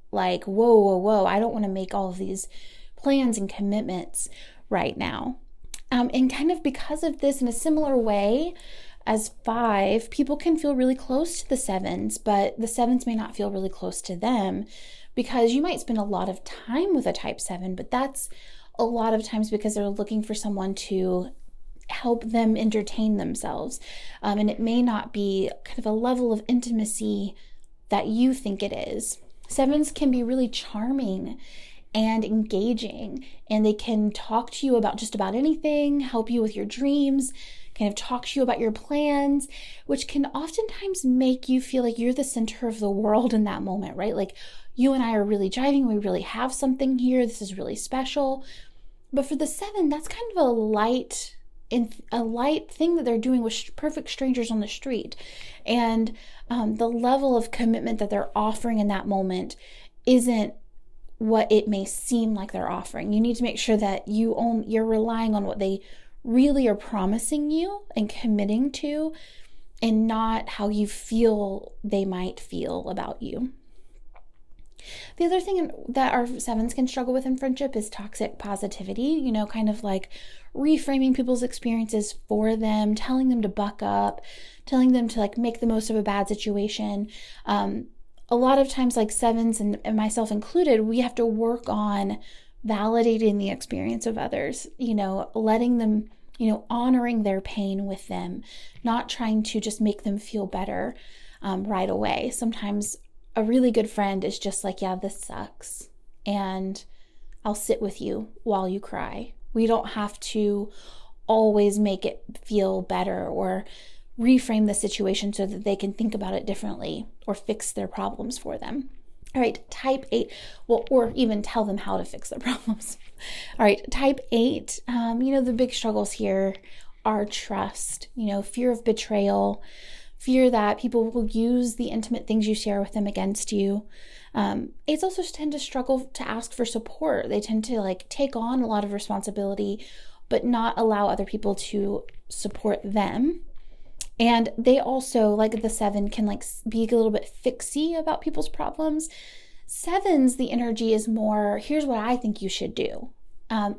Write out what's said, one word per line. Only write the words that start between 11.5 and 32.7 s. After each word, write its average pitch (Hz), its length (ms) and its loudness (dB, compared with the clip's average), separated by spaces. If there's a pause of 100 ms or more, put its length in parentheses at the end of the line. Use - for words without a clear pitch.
sevens, 190 600 -2
but 202 400 2
the 226 120 -2
sevens 247 360 2
may 233 100 0
not 214 200 -4
feel 202 160 -2
really 196 180 -2
close 185 340 -6
to 185 120 -6
them 202 500 0 (480)
because 233 380 4
you 269 100 4
might 349 200 0
spend 220 180 -2
a 202 40 0
lot 190 260 -2
of 190 160 -6
time 339 500 -2
with 247 100 2
a 175 80 2
type - 280 -6
seven, 185 340 -6
but - 160 -10
that's 269 380 -2 (500)
a 233 60 2
lot 226 280 2
of 220 100 2
times 214 280 -2
because 214 240 0
they're 202 140 0
looking 208 340 -2
for 214 100 -6
someone 196 400 -2
to 185 580 0 (580)
help 233 340 -2
them 220 320 2
entertain 220 640 2
themselves. 160 640 -4 (400)
Um, 208 180 0
and 208 100 4
it - 100 -2
may 233 220 2
not 226 300 0
be 196 400 0 (140)
kind - 140 -6
of 226 60 -4
a 214 60 2
level 240 400 2
of 214 160 0
intimacy 214 880 0 (540)
that 202 180 2
you 240 260 4
think 202 300 -4
it 202 80 -2
is. - 460 -6 (320)
Sevens 294 420 4
can 277 200 2
be 247 120 2
really 247 260 2
charming 226 880 -2 (560)
and 220 300 4
engaging, 214 1000 0 (260)